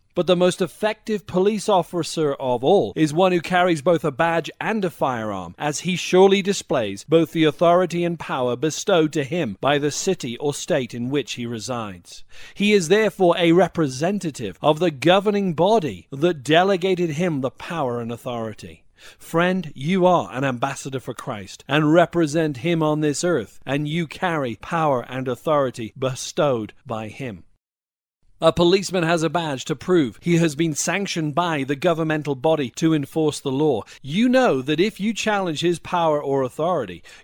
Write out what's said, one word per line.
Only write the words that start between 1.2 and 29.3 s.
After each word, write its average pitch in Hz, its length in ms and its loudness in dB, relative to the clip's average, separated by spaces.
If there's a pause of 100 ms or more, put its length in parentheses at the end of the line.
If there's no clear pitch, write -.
police 196 400 0
officer 165 680 0
of 123 280 -2
all 143 320 4
is 151 180 2
one 185 200 4
who 180 80 0
carries 180 400 2
both 170 240 2
a 151 60 0
badge 165 380 0 (120)
and 196 240 -2
a 170 40 -2
firearm, 107 680 -4
as 147 240 -4
he 180 160 -2
surely 196 440 4
displays 131 600 -2
both 160 300 2
the 160 100 2
authority 175 640 2
and 170 120 -2
power 127 380 -2
bestowed 156 560 2
to 147 140 -2
him 127 340 -4
by 143 180 2
the 143 140 0
city 139 460 -4
or 143 160 -2
state 139 400 -2
in 120 160 -6
which 139 240 -2
he 120 120 -6
resides. 110 800 -8 (300)
He 208 180 2
is 190 160 4
therefore 190 500 4
a 170 140 4
representative 165 1080 0
of 151 180 2
the 175 100 2
governing 190 640 2
body 160 580 0
that 143 340 -2
delegated 180 640 2
him 156 320 -2
the 131 100 -2
power 135 480 -6
and 117 100 -8
authority. 113 760 -10 (340)
Friend, 175 560 -2
you 175 300 0
are 156 260 4
an 131 140 -2
ambassador 131 560 -4
for 127 120 -12
Christ - 540 -12
and 151 240 2
represent 160 640 2
him 160 260 -2
on 151 200 0
this 151 240 -2
earth, 143 400 -2
and 143 200 -2
you 160 220 -4
carry 147 480 -4
power 147 540 -2
and 131 180 -6
authority 131 720 -2
bestowed 127 720 -2 (140)
by 110 240 -8
him. 104 340 -12 (960)
A 160 100 6
policeman 175 520 2
has 160 200 0
a 160 60 0
badge 151 340 -4